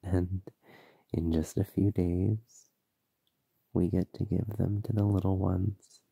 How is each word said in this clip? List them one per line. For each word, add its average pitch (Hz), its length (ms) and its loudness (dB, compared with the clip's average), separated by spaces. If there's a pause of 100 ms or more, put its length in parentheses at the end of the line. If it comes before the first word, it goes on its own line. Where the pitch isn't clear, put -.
And 92 400 -2 (720)
in 82 200 0
just 80 260 0
a - 60 2
few 98 280 0
days, 92 460 0 (1400)
we 90 160 2
get 92 240 -2
to - 100 -4
give 92 220 -2 (120)
them 98 240 0
to - 100 -6
the 104 120 2
little 95 340 2
ones 95 640 -2 (120)